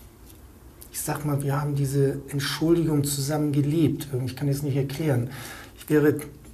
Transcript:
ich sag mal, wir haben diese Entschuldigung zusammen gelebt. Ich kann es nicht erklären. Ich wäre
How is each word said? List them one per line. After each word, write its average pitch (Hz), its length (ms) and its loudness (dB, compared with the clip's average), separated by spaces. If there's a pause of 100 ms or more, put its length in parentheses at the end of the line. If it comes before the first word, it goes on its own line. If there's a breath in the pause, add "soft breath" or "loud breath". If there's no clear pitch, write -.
(920 loud breath)
ich - 80 -8
sag 147 240 -4
mal, 143 180 0
wir 139 180 0
haben 143 140 -2
diese 139 540 2
Entschuldigung 151 760 2
zusammen 147 480 -2
gelebt. 147 560 2 (180)
Ich 120 120 -6
kann 143 120 -4
es 139 140 -2
nicht 139 140 -2
erklären. 135 540 0 (480 loud breath)
Ich - 120 -10
wäre 151 300 4 (320)